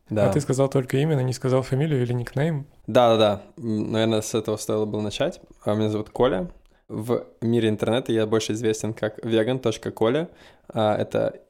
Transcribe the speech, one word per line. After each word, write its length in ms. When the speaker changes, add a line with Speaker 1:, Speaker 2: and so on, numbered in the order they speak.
Speaker 1:
а 60
Speaker 2:
Да. 160
Speaker 1:
ты 100
сказал 260
только 300
имя, 180
но 60
не 120
сказал 280
фамилию 400
или 100
никнейм. 540
Speaker 2:
Да-да-да. 560
М, 340
наверное, 300
с 120
этого 240
стоило 280
было 160
начать. 400
А, 120
меня 140
зовут 200
Коля. 400
В 360
мире 280
интернета 420
я 140
больше 280
известен 420
как 280
vegan 360
точка 320
коля. 380
А, 280
это 420